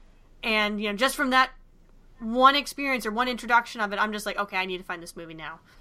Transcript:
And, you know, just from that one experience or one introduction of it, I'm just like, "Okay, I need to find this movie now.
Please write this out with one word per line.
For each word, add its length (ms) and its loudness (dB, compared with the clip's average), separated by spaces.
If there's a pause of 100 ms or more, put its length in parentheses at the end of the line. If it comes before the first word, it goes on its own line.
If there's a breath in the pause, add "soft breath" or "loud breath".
(420 soft breath)
And, 380 0
you 100 -2
know, 60 -4
just 200 0
from 140 0
that 200 4 (680)
one 380 6
experience 480 -2
or 60 -4
one 180 0
introduction 520 2
of 120 -2
it, 60 -4
I'm 140 0
just 140 -6
like, 120 -6
"Okay, 180 -2
I 80 0
need 140 -6
to 60 -16
find 180 -10
this 140 -16
movie 180 -14
now. 260 -14 (200 soft breath)